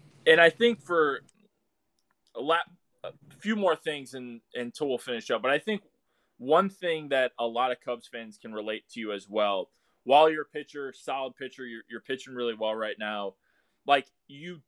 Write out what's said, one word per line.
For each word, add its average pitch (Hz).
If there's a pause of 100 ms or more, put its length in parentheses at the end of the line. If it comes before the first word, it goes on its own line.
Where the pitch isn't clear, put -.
(280)
And 160
I 170
think 233
for 156 (1160)
a 110
lot, 160 (380)
a - (280)
few 214
more 190
things 143
and, 123 (120)
until 123
we'll 123
finish 120
up, 113
but 123
I 143
think 208 (560)
one 160
thing 160
that 131
a 120
lot 120
of 123
Cubs 120
fans 113
can 113
relate 107 (100)
to 110
as 98
well, 101 (320)
while 147
you're 156
a -
pitcher, 143
solid 135
pitcher, 131
you're, 113
you're 113
pitching 131
really 120
well 110
right 107
now. 104 (540)
Like, 139 (200)
you 151